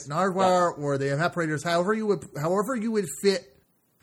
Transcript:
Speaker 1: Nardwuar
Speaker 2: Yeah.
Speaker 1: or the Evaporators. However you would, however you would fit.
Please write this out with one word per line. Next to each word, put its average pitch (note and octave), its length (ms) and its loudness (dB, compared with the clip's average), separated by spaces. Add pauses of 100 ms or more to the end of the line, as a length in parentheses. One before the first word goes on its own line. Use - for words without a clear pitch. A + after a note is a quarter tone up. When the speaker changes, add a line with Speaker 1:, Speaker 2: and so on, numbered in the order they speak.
Speaker 1:
Nardwuar F3+ 680 2
Speaker 2:
Yeah. D3 60 -6
Speaker 1:
or C#3+ 140 0
the C#3 80 -2
Evaporators. D#3 580 -2
However F3 300 0
you A3 140 -2
would, F#3+ 180 -2 (120)
however F#3+ 380 0
you A3 160 -2
would G#3 140 0 (180)
fit. G3 180 2 (600)